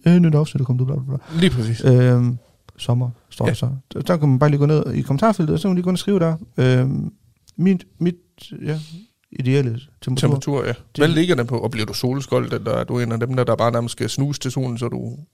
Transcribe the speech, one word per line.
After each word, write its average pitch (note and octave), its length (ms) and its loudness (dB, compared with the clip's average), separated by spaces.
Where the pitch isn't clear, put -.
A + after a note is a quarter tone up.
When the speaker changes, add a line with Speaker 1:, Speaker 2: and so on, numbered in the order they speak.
Speaker 1:
Øh, F3 140 6
nyt E3 160 4
afsnit D3 260 0
er B2+ 40 0
kommet B2 160 0
ud, C3 40 2
bla, C#3 100 -4
bla, C3+ 80 -6
bla. D#3+ 220 -6
Speaker 2:
Lige F3+ 120 6
præcis. A2+ 340 -2
Speaker 1:
Øhm, B2 520 4
sommer, B2 320 -2
står - 160 -4
Speaker 2:
Ja. A2+ 40 2
Speaker 1:
der A2+ 60 0
så. B2 140 -2
Der, - 80 -6
der F3 160 0
kan D3 120 2
man B2+ 100 4
bare D3 100 4
lige C#3+ 100 2
gå C#3+ 60 4
ned D3 280 2
i C#3+ 80 -2
kommentarfeltet, E3 520 0
og E3 60 0
så E3 40 -10
kan G3+ 60 0
man F3+ 60 2
lige F3+ 80 0
gå F3 60 0
ind F#3 60 0
og F3 40 -4
skrive G3+ 200 0
der. E3 160 0
Øhm, B2+ 560 2
mit, F#3 280 2
mit, F3 160 0
ja, D#3 140 -4
ideelle B2+ 480 0
temperatur. B2+ 240 -2
Speaker 2:
Temperatur, C3+ 380 -2
ja. A#2+ 80 -2
Hvad C#3+ 100 4
Speaker 1:
Det E3 80 2
Speaker 2:
ligger E3+ 200 2
den A#2+ 120 -2
på? A#2+ 120 -4
Og G#2+ 120 -4
bliver A2 140 -4
du G2 80 -10
solskold, B2+ 600 -2
eller G#2+ 180 -4
er A#2 120 -2
du A#2+ 160 -4
en A#2 120 -4
af A2+ 80 -4
dem, B2 160 -4
der, B2+ 80 0
der A2+ 120 0
bare A#2 160 2
nærmest A#2+ 200 -4
skal A2+ 180 -6
snuse C#3 300 -2
til C3 120 -6
solen, B2+ 260 -4
så A#2+ 100 -4
du B2 300 -8